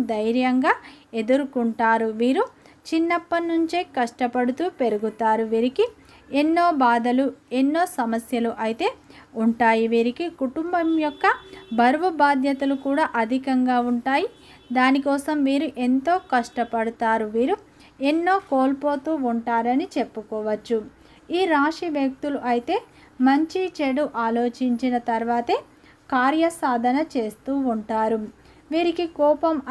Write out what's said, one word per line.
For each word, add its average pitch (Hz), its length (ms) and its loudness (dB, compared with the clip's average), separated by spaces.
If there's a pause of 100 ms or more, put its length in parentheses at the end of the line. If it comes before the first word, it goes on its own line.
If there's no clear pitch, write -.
(140)
ధైర్యంగా 254 600 2 (480)
ఎదుర్కొంటారు. 226 880 0 (120)
వీరు 277 220 2 (440)
చిన్నప్పటి 339 640 0
నుంచే 330 300 0 (160)
కష్టపడుతూ 247 680 -2 (140)
పెరుగుతారు. 220 760 0
వీరికి 247 320 2 (560)
ఎన్నో 330 240 4 (180)
బాధలు, 240 420 2 (340)
ఎన్నో 294 240 2 (140)
సమస్యలు 233 540 -2 (140)
అయితే 226 220 -2 (560)
ఉంటాయి. 226 500 4
వీరికి 240 340 0 (140)
కుటుంబం 330 480 -2 (160)
యొక్క 294 200 -4 (540)
బరువు 302 320 4 (120)
బాధ్యతలు 277 540 2 (100)
కూడా 285 180 2 (180)
అధికంగా 254 540 0 (140)
ఉంటాయి. 269 360 0 (520)
దానికోసం 277 580 2 (120)
వీరు 277 200 0 (180)
ఎంతో 269 280 2 (180)
కష్టపడతారు. 226 920 -2 (100)
వీరు 277 200 0 (540)
ఎన్నో 339 240 2 (160)
కోల్పోతూ 277 640 0 (180)
ఉంటారని 233 540 0 (100)
చెప్పుకోవచ్చు. 214 800 -4 (600)
ఈ 370 40 2 (120)
రాశి 320 440 0
వ్యక్తులు 269 420 -2 (120)
అయితే 247 240 0 (520)
మంచి 320 340 2 (180)
చెడు 277 260 0 (200)
ఆలోచించిన 240 680 -2 (160)
తర్వాతే 233 480 0 (560)
కార్యసాధన 262 840 2 (180)
చేస్తూ 220 360 -4 (220)
ఉంటారు. 220 440 -2 (540)
వీరికి 339 340 0 (140)
కోపం 302 360 2 (140)